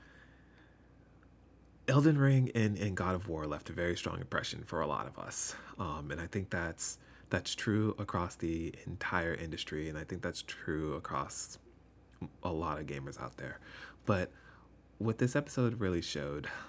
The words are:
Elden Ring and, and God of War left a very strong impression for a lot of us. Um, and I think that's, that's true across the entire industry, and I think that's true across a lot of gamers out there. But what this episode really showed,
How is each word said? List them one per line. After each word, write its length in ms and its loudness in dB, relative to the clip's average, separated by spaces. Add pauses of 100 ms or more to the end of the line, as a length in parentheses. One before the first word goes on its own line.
(1900)
Elden 320 8
Ring 340 8
and, 240 4
and 200 0
God 180 2
of 140 -2
War 180 -2
left 240 -4
a 20 -6
very 240 2
strong 220 -4
impression 460 -4
for 160 -2
a 80 2
lot 180 -2
of 140 -12
us. 340 -4 (240)
Um, 320 -4
and 100 -4
I 60 -4
think 240 -4
that's, 480 -2 (320)
that's 240 0
true 420 2
across 380 -2
the 400 -2 (120)
entire 480 0
industry, 540 -4
and 80 -6
I 60 -6
think 180 -6
that's 220 -4
true 520 -4
across 680 -4 (840)
a 80 0
lot 300 -2
of 60 -8
gamers 360 -8
out 140 -8
there. 240 -10 (440)
But 280 2 (680)
what 200 0
this 180 4
episode 420 2
really 240 2
showed, 460 -4 (200)